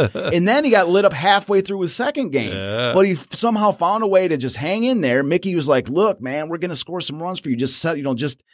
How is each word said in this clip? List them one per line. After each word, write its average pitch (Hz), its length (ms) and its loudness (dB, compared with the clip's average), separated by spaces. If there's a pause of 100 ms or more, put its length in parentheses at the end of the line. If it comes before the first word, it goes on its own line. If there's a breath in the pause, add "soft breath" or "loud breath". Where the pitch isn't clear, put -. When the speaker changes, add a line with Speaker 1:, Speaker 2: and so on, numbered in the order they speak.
(140)
Speaker 1:
and 175 320 0
then 269 180 2
he 285 60 2
got 196 180 4
lit 190 160 4
up 196 80 4
halfway 196 480 2
through 196 200 -4
his 175 120 -2
second 262 380 -4
game. 120 220 -2
Speaker 2:
Yeah. 104 420 -2
Speaker 1:
But 196 120 6
he 190 80 2
f-, - 180 -10
somehow 214 400 0
found 202 320 0
a - 20 2
way 185 220 4
to 160 80 0
just 127 200 -4
hang 180 280 -2
in 254 160 0
there. 135 240 2
Mickey 180 320 0
was 151 100 -2
like, 131 220 2
"Look, 185 320 0
man, 143 280 -6
we're 165 100 -6
gonna 165 180 -6
score 175 240 -8
some 151 200 -10
runs 180 200 -8
for 151 100 -6
you. 123 60 -2
Just 127 240 -4
set, 165 160 -2
you 143 80 -6
know, 135 100 -2
just, 131 400 -6